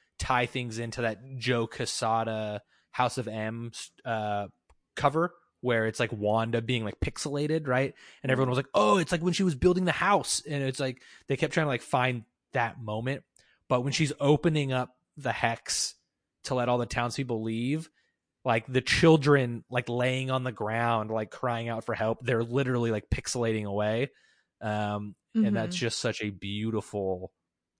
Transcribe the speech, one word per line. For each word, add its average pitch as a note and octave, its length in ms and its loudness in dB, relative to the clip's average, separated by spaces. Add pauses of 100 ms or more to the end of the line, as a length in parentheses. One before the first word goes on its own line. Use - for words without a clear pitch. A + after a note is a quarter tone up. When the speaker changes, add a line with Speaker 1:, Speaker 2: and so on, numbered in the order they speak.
(180)
Speaker 1:
tie B2 300 0
things A#2+ 320 -6
into A#2 220 -6
that A2 180 -2 (180)
Joe A#2 300 0
Quesada A2 960 -2 (300)
House B2+ 280 0
of A2 80 -6
M, A2+ 440 -6 (320)
uh, G#2+ 440 -2 (480)
cover D#3 400 2 (240)
where A#2 260 2
it's, A2 140 -2
like, A#2 120 0
Wanda A2+ 500 0
being, A#2 220 -2
like, G2+ 160 -8
pixelated, D3+ 680 -2
right? C3 260 0 (300)
And C3 80 0
everyone B2+ 180 2
was B2+ 80 0
like, C#3 160 -2
"Oh, G#3 240 6
it's E3+ 140 0
like E3 100 0
when F3 120 0
she G3 100 0
was F3 100 4
building F3+ 320 4
the E3+ 60 2
house." F#3 580 2
And C#3+ 140 -2
it's C3 160 -2
like, C3 240 -4 (240)
they C#3 100 0
kept D3+ 160 0
trying D#3+ 120 2
to, D3 40 0
like, B2 140 -2
find B2+ 400 0 (300)
that A#2 280 -2
moment. A2+ 420 -4 (440)
But B2 140 2
when C3 120 -2
she's D3 260 2
opening D3 540 4
up B2+ 220 -2 (220)
the C3 140 -2
hex - 600 -2 (520)
to C3 100 -2
let A#2+ 120 0
all B2 120 4
the A#2+ 80 -2
townspeople A#2+ 560 -2
leave, A#2+ 480 -2 (520)
like, A#2 240 0
the B2+ 140 2
children, C#3 880 6
like, B2 200 -2
laying B2+ 420 0
on C3 120 0
the B2+ 80 -4
ground, A2 600 0
like, A2 200 -2
crying A#2 380 -2
out A2+ 160 -6
for A#2 80 -2
help, A2 300 0
they're A#2 200 0
literally, A#2+ 480 0
like, G#2+ 180 -4
pixelating A2+ 560 -2
away. G#2+ 440 0 (520)
Um, G#2 540 -4 (200)
and G#2+ 200 2
that's A2+ 200 -2
Speaker 2:
Mm-hmm. F3 100 -6
Speaker 1:
just A2+ 140 -2
such - 220 -4
a G#2 80 -2
beautiful G2+ 1000 -4 (480)